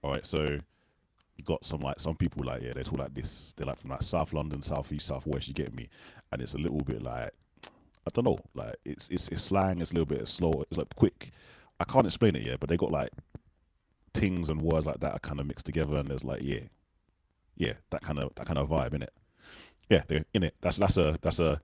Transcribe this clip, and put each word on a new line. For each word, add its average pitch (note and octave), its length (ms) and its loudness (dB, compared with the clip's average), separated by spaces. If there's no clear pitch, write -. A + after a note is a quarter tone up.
all C#2+ 100 -2
right, C2 140 -2
so D#2+ 160 0
you - 60 -18
got - 220 -2
some, - 160 -4
like, C#2 180 -2
some D#2+ 160 -2
people, - 280 0
like, B1+ 180 -4
yeah, B1 120 -6
they - 100 -6
talk - 160 -4
like C2+ 140 -4
this. - 420 -8
They're, - 100 -8
like, - 120 -4
from, - 140 -12
like, - 120 -4
South D#2 300 0
London, D2 280 -2
South D2+ 300 -4
East, D2+ 160 -4
South C2 180 -6
West. C#2+ 220 -2
You C2+ 60 -10
get C#2+ 200 -4
me? A#1+ 160 -10
And B1+ 100 -6
it's B1 120 -6
a - 40 -4
little D2+ 220 -2
bit C2+ 220 -2
like, B1 300 -6
I - 480 -12
don't A#2 120 2
know, A#2 140 4
like, - 220 -6
it's, - 240 -8
it's, - 200 -2
it's - 140 -2
slang. F#2+ 360 2
It's E2+ 120 -2
a - 20 -8
little E2+ 120 4
bit C#2+ 220 -2
slow. D#2 420 2
It's, D#2+ 80 -4
like, - 180 -4
quick. - 360 2
I F2 60 0
can't C3 200 6
explain G2 300 4
it A#1+ 80 -4
yet, B1 160 -2
but - 100 -4
they E2+ 80 4
got, - 140 2
like, C#2+ 200 0
things F#2 360 2
and D#2 120 0
words D#2+ 240 4
like C#2+ 140 -2
that C#2+ 140 0
are - 60 -4
kinda D2 240 -6
mixed - 220 -6
together, D2+ 320 0
and C#2+ 100 0
there's, C2+ 160 -4
like, C2 200 -4
yeah, C2+ 180 -2
yeah, A1+ 180 0
that - 120 -4
kind D2 180 -4
of, C2 160 -2
that - 100 -10
kind D2+ 140 0
of C#2+ 100 2
vibe, C#2 220 2
innit? D2 160 -4
Yeah, G2 180 8
they're D#2 260 2
in G2 100 4
it. D#2 180 2
That's, F2 160 2
that's G2+ 200 4
a, D#2+ 240 4
that's - 180 2
a D#2 240 4